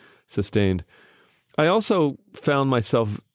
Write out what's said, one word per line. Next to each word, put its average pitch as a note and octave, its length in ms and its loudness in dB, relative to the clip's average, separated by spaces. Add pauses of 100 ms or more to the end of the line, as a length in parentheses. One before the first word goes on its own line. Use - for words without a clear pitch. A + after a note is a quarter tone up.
(260)
sustained. G2 580 -2 (760)
I D3+ 80 2
also F3+ 500 0 (160)
found C#3 380 0
myself A#2 500 0 (140)